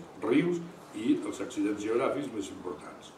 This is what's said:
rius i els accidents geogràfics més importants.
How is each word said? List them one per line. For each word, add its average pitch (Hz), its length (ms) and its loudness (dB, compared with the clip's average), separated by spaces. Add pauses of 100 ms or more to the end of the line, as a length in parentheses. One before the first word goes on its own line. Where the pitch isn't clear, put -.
(240)
rius 170 340 6 (380)
i 117 240 4
els - 220 -6
accidents 101 420 0
geogràfics 123 500 2
més 98 160 -4
importants. - 680 -10